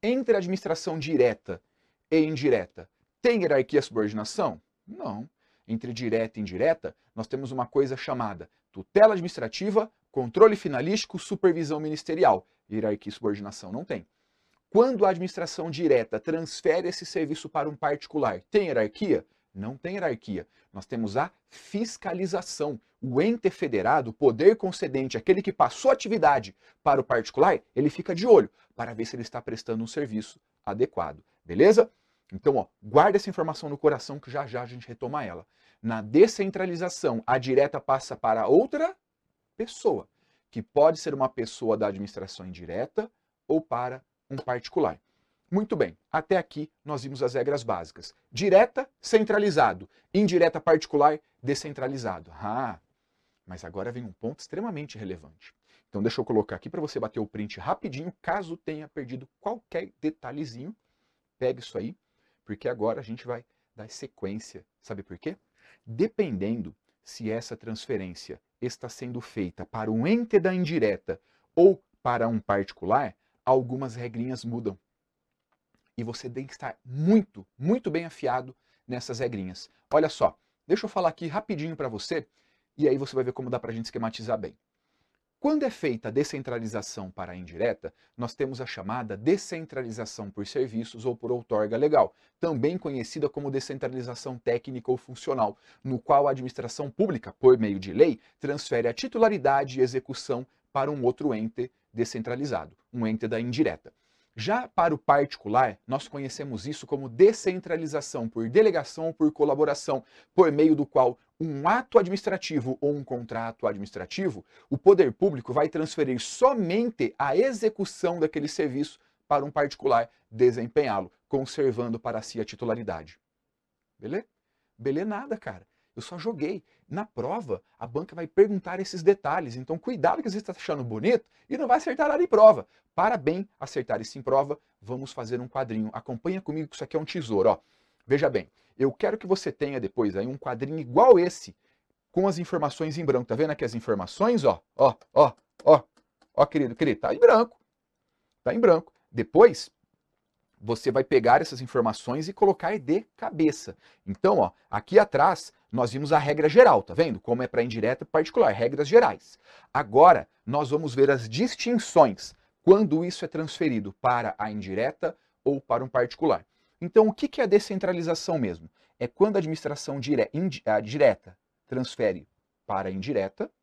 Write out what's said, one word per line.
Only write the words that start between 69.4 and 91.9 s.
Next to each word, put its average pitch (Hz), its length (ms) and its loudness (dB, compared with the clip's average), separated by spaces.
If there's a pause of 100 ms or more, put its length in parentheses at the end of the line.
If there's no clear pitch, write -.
para 110 260 -6
um 113 160 0
ente 226 320 2
da 185 140 2
indireta 156 640 -2 (380)
ou 185 260 6 (200)
para 117 260 0
um 117 100 -2
particular, 101 800 -2 (320)
algumas 127 460 -2
regrinhas 120 500 -8
mudam. 117 340 -6 (1200)
E 120 80 -6
você 117 240 -10
tem 131 180 -10
que 131 60 -20
estar 123 320 -12
muito, 151 640 0 (120)
muito 185 320 -2
bem 165 140 -4
afiado 127 500 -6 (320)
nessas 123 340 -10
regrinhas. 98 500 -8 (200)
Olha 156 200 2
só, - 280 -2 (280)
deixa 196 180 0
eu 202 60 -6
falar 180 180 -2
aqui 165 180 -6
rapidinho 160 480 -6
pra 143 140 -6
você, 120 380 -6 (500)
e 151 100 2
aí 143 120 4
você 135 160 -8
vai 131 100 0
ver 123 80 -6
como 127 160 -10
dá 123 100 -4
pra 117 140 -8
gente 113 140 -8
esquematizar 113 500 -6
bem. 98 180 -10 (840)
Quando 294 220 0
é 254 80 -2
feita 120 380 -6
a - 20 -6
descentralização 117 1000 -6
para 90 220 -12
a 90 40 -14
indireta, 90 580 -6 (220)
nós 120 180 -8
temos 131 260 -6
a 123 60 -10
chamada 107 500 -8
descentralização 123 1120 -6
por 104 160 -10
serviços 117 600 -6
ou 123 100 -4
por 123 160 -6
outorga 113 440 -2
legal, 139 380 2 (240)